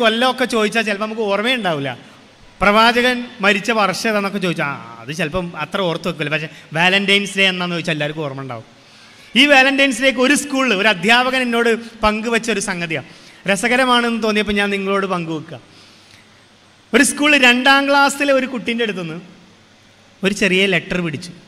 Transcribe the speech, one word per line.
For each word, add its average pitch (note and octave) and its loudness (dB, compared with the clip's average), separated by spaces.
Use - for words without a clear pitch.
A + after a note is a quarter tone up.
കൊല്ലമൊക്കെ B3 2
ചോദിച്ചാൽ G#3+ 0
ചിലപ്പോൾ G#3 -4
നമുക്ക് A3 -6
ഓർമ്മയുണ്ടാവില്ല. G3 -2
പ്രവാചകൻ A#3 4
മരിച്ച G3+ 2
വർഷം G3 0
ഏതാന്നൊക്കെ G3+ -2
ചോദിച്ചാൽ, E3 -2
ആ, A#2 -10
അത് A#2 -12
ചിലപ്പം F3 -4
അത്ര G3 -6
ഓർത്ത് E3 -4
വെക്കില്ല. D3 -6
പക്ഷേ D3+ -6
Valentine's G3 2
Day G3 6
എന്നാന്ന് F3+ -4
ചോദിച്ചാൽ E3 -2
എല്ലാവർക്കും D3+ -4
ഓർമ്മ C3+ -8
ഉണ്ടാവും. A#2 -12
ഈ B3+ 6
Valentine's C4+ 4
ഡേക്ക് C4 2
ഒരു C#4+ 4
സ്കൂളിൽ C4 0
ഒരു G#3+ 2
അധ്യാപകൻ B3 2
എന്നോട് A#3 0
പങ്കുവെച്ച A3 0
ഒരു G3 -4
സംഗതിയാണ്, E3+ -6
രസകരമാണെന്ന് A#3+ 2
തോന്നിയപ്പോൾ G#3 0
ഞാൻ G3+ 0
നിങ്ങളോട് G3 -2
പങ്കുവെക്കുക. D#3+ -10
ഒരു B3+ 6
സ്കൂളിൽ C#4+ 2
രണ്ടാം C4+ 4
ക്ലാസ്സിലെ C#4 2
ഒരു B3+ -4
കുട്ടീൻ്റെ A#3 -4
അടുത്തുനിന്ന് F3 -8
ഒരു G3 0
ചെറിയ F#3 2
letter F3+ 0
പിടിച്ചു. D3 -8